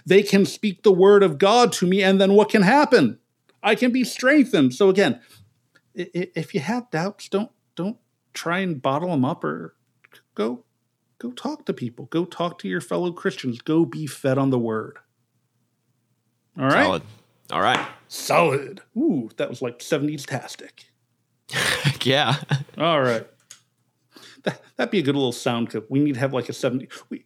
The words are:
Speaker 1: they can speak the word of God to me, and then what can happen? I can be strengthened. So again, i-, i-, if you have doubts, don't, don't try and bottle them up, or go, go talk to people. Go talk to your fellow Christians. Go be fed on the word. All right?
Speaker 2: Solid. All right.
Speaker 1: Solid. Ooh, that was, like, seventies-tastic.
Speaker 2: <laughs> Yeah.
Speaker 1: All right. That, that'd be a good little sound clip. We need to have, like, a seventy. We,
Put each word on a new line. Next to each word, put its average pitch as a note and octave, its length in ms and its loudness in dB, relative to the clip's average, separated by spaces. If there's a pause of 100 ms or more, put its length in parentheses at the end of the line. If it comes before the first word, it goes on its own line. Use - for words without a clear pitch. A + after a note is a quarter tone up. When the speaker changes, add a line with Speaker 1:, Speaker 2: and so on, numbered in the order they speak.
Speaker 1:
they G3 160 6
can G3+ 240 2
speak - 380 -6
the G#3 80 8
word G3 320 8
of D#3+ 120 0
God A3 360 4
to - 140 -2
me, F#3 140 2
and F#3+ 200 4
then G3 140 4
what G#3 140 6
can G#3+ 140 4
happen? A3 560 4 (420)
I G#3+ 140 2
can B3 160 0
be B3 140 0
strengthened. B3 680 2
So G3 160 2
again, F#3+ 320 2 (800)
i-, F3+ 40 -6 (120)
i-, F3+ 220 -6
if D#3+ 180 -8
you F#3 60 -2
have A3+ 320 -6
doubts, F3 360 -6
don't, G3+ 220 -4 (240)
don't G3 220 -8 (380)
try E3+ 260 -4
and E3+ 200 -4
bottle C#3+ 300 -2
them C#3 140 0
up, D#3 180 -4
or E3 320 -8 (640)
go, A#3+ 260 -6 (560)
go B3 140 -12
talk D4 340 -10
to F#3+ 60 -4
people. A#2 320 -10
Go D#3+ 200 -4
talk E3+ 360 -8
to G3 80 -10
your F3+ 120 -6
fellow F3 300 -6
Christians. B2+ 520 -8
Go D#3+ 220 2
be D3+ 220 -8
fed C3+ 320 -2
on C3+ 120 0
the B2+ 100 0
word. A2 380 -6 (1600)
All C3 120 -4
right? F#3+ 160 2
Speaker 2:
Solid. F#3 180 -2 (480)
All E2 120 -2
right. A#2+ 260 0 (180)
Speaker 1:
Solid. C#3+ 760 -2 (160)
Ooh, E3+ 420 -2
that C#3+ 120 -4
was, C3 100 -12
like, - 220 -10
seventies-tastic. - 1080 -8 (580)
Speaker 2:
<laughs> - 540 -2
Yeah. C3 320 0 (400)
Speaker 1:
All D#3+ 240 0
right. A#2 260 -2 (1160)
That, - 180 -6 (160)
that'd A#3 140 -4
be G#3+ 80 0
a E3+ 40 0
good C#3 120 0
little C3 180 -2
sound A#2 380 -4
clip. A2 200 -8
We C3+ 100 0
need D3 140 0
to A#2+ 60 -6
have, C3+ 140 -2
like, B2+ 160 -6
a - 20 -6
seventy. B2+ 360 -4 (200)
We, - 180 -14